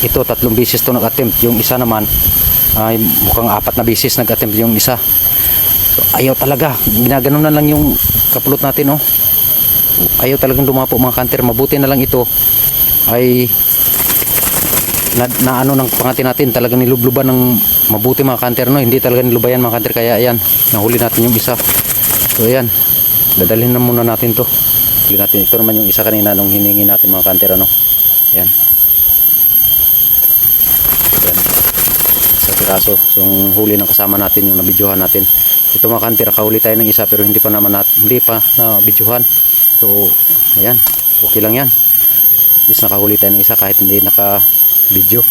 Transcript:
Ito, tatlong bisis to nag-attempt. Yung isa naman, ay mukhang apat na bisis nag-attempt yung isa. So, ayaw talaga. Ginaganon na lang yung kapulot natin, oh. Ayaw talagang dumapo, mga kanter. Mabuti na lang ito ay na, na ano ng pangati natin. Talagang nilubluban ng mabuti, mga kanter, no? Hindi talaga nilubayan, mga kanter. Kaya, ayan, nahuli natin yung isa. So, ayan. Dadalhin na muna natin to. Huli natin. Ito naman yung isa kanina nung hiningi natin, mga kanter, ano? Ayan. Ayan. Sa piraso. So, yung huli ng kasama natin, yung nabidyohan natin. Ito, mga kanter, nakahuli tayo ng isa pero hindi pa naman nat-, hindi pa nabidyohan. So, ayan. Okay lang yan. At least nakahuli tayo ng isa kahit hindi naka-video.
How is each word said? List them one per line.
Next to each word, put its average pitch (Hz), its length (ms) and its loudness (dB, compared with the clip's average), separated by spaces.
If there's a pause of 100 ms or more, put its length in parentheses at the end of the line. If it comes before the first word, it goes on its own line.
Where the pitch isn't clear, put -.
Ito, 123 240 0
tatlong 120 260 0
bisis 117 300 0
to 135 80 0
nag-attempt. 123 560 0
Yung 117 80 2
isa 110 240 0
naman, 113 240 2 (720)
ay 110 220 2
mukhang 113 500 0
apat 104 300 0
na 113 80 2
bisis 117 320 2
nag-attempt 110 400 0
yung 113 160 4
isa. 117 240 0
So, - 1040 -2 (160)
ayaw 131 160 2
talaga. 135 400 0 (100)
Ginaganon 131 640 2
na 151 80 4
lang 147 160 4
yung 147 240 4 (400)
kapulot 135 240 0
natin, 139 340 0
oh. 156 60 0 (1200)
Ayaw 131 160 2
talagang 131 300 2
dumapo, 131 320 2
mga 123 160 2
kanter. 127 260 0
Mabuti 123 380 2
na 139 80 2
lang 135 160 2
ito 123 240 0 (840)
ay 123 380 4 (1700)
na, 120 80 2 (160)
na 127 100 2 (140)
ano 139 80 2
ng 131 160 2
pangati 123 320 -2
natin. 131 320 0
Talagang 123 300 2
nilubluban 127 420 2
ng 127 160 4 (480)
mabuti, 123 320 2
mga 135 220 0
kanter, 123 260 0
no? 139 140 4
Hindi 120 180 2
talaga 123 240 2
nilubayan, 123 380 2
mga 117 160 0
kanter. 123 160 -2
Kaya, 117 240 2
ayan, 120 180 2 (380)
nahuli 113 260 2
natin 117 240 2
yung 120 80 2
isa. 117 220 0 (840)
So, 117 80 2
ayan. 123 240 2 (680)
Dadalhin 113 320 2
na 123 100 2
muna 120 240 2
natin 117 300 0
to. 123 100 0 (640)
Huli 101 80 0
natin. 101 240 0
Ito 113 160 0
naman 110 240 2
yung 101 80 0
isa 101 160 0
kanina 104 320 2
nung 98 160 0
hiningi 101 320 0
natin, 95 240 0
mga 95 160 0
kanter, 95 320 2
ano? 92 80 0 (720)
Ayan. 180 80 -2 (2750)
Ayan. - 200 0 (1080)
Sa 107 80 0
piraso. 95 400 0
So, 95 320 -2
yung 98 320 0
huli 107 160 2
ng 101 160 0
kasama 101 320 0
natin, 98 320 0
yung 92 80 0
nabidyohan 95 400 0
natin. 95 240 -2 (480)
Ito, 110 160 -2
mga 110 160 0
kanter, 110 240 0
nakahuli 107 320 0
tayo 110 160 0
ng 113 80 2
isa 110 240 -2
pero 107 160 0
hindi 101 160 0
pa 110 80 0
naman 101 240 2
nat-, 98 240 -2
hindi 117 240 0
pa 113 160 -2
nabidyohan. 110 880 0 (560)
So, 101 240 0 (560)
ayan. 117 160 0 (480)
Okay - 160 0
lang 110 160 2
yan. 135 160 0
At - 960 -2
least 110 160 0
nakahuli 101 320 0
tayo 101 160 2
ng 101 80 0
isa 104 160 -2
kahit 98 240 -2
hindi 98 240 2
naka-video. 101 1300 0